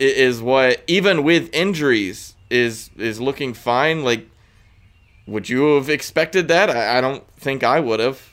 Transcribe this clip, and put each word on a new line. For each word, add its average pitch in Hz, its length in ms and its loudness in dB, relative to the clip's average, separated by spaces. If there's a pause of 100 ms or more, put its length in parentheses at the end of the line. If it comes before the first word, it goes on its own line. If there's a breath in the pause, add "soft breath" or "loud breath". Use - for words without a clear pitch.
i-, 135 40 0
is 127 380 2
what, 127 460 2
even 185 340 2
with 160 320 2
injuries, 143 800 -2 (160)
is, 120 460 -2
is 110 240 -6
looking 131 340 -6
fine," 147 480 -2
like, 117 240 -2 (1000 soft breath)
would 104 220 -8
you 139 280 2
have 135 120 -2
expected 160 600 -2
that? 180 220 2
I, 120 280 0
I - 20 2
don't 135 240 -2 (120)
think 135 260 -6
I 131 160 2
would 113 220 -2
have. 131 320 -4